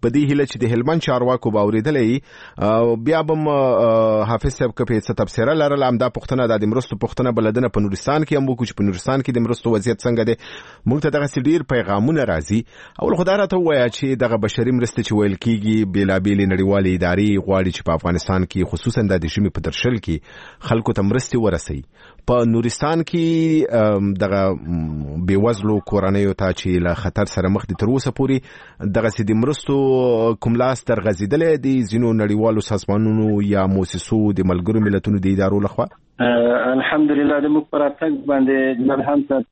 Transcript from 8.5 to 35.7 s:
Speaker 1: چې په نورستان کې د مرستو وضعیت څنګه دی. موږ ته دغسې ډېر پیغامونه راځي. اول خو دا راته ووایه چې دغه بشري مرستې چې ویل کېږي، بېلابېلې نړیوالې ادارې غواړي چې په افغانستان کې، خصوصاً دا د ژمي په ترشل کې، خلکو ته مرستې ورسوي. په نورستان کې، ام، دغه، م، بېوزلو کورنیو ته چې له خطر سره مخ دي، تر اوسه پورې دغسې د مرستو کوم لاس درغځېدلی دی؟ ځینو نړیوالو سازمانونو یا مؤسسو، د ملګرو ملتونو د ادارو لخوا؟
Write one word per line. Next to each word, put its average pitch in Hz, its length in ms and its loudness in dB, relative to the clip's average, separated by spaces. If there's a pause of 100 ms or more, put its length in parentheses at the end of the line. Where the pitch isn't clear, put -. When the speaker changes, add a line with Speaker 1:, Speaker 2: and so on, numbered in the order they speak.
Speaker 1:
چې - 80 -16
په 107 60 0
نورستان 101 360 0
کې 131 120 -4
د 120 80 0
مرستو 117 320 -2
وضعیت 110 260 0
څنګه 117 260 0
دی. 113 120 0 (540)
موږ 139 100 2
ته 151 100 0
دغسې 143 300 -2 (100)
ډېر 165 100 4 (100)
پیغامونه 117 540 0
راځي. 95 380 -2 (400)
اول - 140 0
خو 165 80 0
دا 190 140 2
راته 190 200 0
ووایه 151 300 2
چې - 180 -4 (100)
دغه 117 220 0
بشري 110 340 0
مرستې 120 320 -2
چې - 100 -4
ویل 104 320 2
کېږي، 110 320 2 (160)
بېلابېلې 98 600 2
نړیوالې 95 440 2
ادارې 92 320 2 (160)
غواړي 95 260 0
چې - 140 -8
په 85 80 0
افغانستان 87 500 0
کې، 90 280 -2
خصوصاً 113 360 -2
دا 92 100 2
د 82 80 -2
ژمي 98 240 0
په - 120 -6
ترشل 117 340 -2
کې، 87 200 -4 (440)
خلکو 113 340 -2
ته 104 80 -2
مرستې 120 440 0
ورسوي. 80 380 -4 (440)
په 123 80 2 (120)
نورستان 120 540 0
کې، 165 240 -2 (480)
ام، 104 400 2
دغه، 98 280 0 (120)
م، 78 720 -6
بېوزلو 101 540 2
کورنیو 98 540 0
ته 98 180 -4
چې - 160 -4
له 87 260 2
خطر 98 320 -2
سره 92 240 -2
مخ 101 200 0
دي، 90 100 -4
تر 104 80 0
اوسه 127 240 0
پورې 135 260 0 (540)
دغسې 110 320 0
د 101 80 0
مرستو 135 600 0 (480)
کوم 117 160 0
لاس 123 340 0
درغځېدلی 110 680 0
دی؟ 131 240 0
ځینو 113 320 0
نړیوالو 107 460 2
سازمانونو 107 840 0
یا 101 240 2
مؤسسو، 98 640 0
د 92 80 -2
ملګرو 92 400 0
ملتونو 101 380 0
د 95 100 0
ادارو 95 320 2
لخوا؟ 101 260 -2 (340)